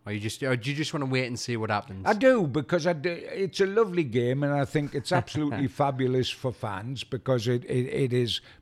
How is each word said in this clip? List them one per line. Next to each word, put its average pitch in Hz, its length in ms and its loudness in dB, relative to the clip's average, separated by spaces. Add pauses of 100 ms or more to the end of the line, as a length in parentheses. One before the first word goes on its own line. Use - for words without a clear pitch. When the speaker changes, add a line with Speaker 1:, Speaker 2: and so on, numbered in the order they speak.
Speaker 1:
Or 104 80 -8
you 104 60 -2
just, 110 220 -6
or 131 140 2
do 120 140 -4
you 143 60 -2
just 147 180 -4
wanna 147 120 -2
wait 131 220 0
and 117 100 -6
see 120 200 -4
what 110 120 -2
happens? 98 360 -2
Speaker 2:
I 208 80 4
do, 220 340 6
because 151 400 0
I 175 60 2
do, 156 180 -4
it's 170 480 -6
a 196 80 6
lovely 196 380 2
game, 123 380 0
and 143 100 0
I 143 100 2
think 147 320 -2
it's 123 160 -4
absolutely 143 560 0
Speaker 1:
<laughs> - 160 -2
Speaker 2:
fabulous 131 460 2
for - 240 -4
fans 110 500 -6
because 123 440 -2
it, 123 180 0
it, 127 220 0
it 135 260 0
is 120 260 0 (220)